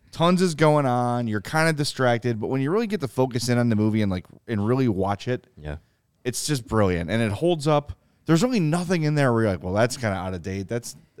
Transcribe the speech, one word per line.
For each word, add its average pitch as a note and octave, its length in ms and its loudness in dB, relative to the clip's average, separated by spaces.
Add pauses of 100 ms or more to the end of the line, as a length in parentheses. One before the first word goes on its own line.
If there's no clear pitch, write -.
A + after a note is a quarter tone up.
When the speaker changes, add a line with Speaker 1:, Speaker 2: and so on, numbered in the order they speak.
(180)
Speaker 1:
Tons F3 240 4
is E3+ 140 0
going D3+ 280 4
on. B2 440 0
You're G#2+ 120 -2
kinda D#3+ 320 0
distracted, B2 680 0
but G2 80 -4
when C3 120 0
you C#3 120 -2
really A3 160 0
get G3+ 140 -4
to C3+ 40 -2
focus A#2+ 420 -2
in B2 80 2
on A#2+ 120 2
the A2+ 80 2
movie G#2+ 260 2
and, G2+ 80 0
like, F2+ 160 -4 (220)
and G#2 180 -2
really B2+ 220 2
watch G2 400 -2
it, B2 180 -4 (100)
Speaker 2:
Yeah. D2+ 200 -10 (480)
Speaker 1:
it's A#2+ 200 -4
just C3+ 220 -4
brilliant, F#2 420 2
and A2+ 140 0
it A2 80 0
holds D#3 380 -2
up. D3 240 0 (340)
There's D#3+ 160 4
really B3+ 160 0
nothing E3 460 0
in D3+ 100 0
there C#3 180 2
where A2+ 120 2
you're G2+ 80 2
like, E2 100 -6
"Well, F2+ 120 -6
that's A#2+ 220 0
kinda A2 200 -4
out F#2+ 180 -6
of F2 80 -10
date." F#2+ 240 -8
That's, A#2 300 -8 (240)